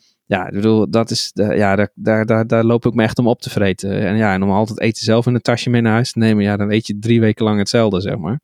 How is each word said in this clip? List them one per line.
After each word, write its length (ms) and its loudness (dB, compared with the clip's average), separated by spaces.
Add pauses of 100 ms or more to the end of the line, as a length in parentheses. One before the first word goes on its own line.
(280)
ja, 200 -4
ik 60 -12
bedoel, 380 2
dat 200 0
is 220 -6
de, 100 -2 (120)
ja, 220 2
daar, 180 0
daar, 320 0
daar, 200 0
daar 180 0
loop 220 2
ik 80 -2
me 80 2
echt 160 -2
om 100 4
op 120 0
te 100 -12
vreten. 560 -2
En 100 -2
ja, 160 2
en 100 0
om 80 0
altijd 300 -2
eten 240 -2
zelf 220 2
in 80 0
een 60 0
tasje 300 -2
mee 100 2
naar 120 2
huis 200 0
te 60 -6
nemen, 260 2
ja, 120 0
dan 160 -2
eet 140 0
je 120 -8
drie 220 2
weken 240 2
lang 140 0
hetzelfde, 420 0
zeg 160 -6
maar. 280 -6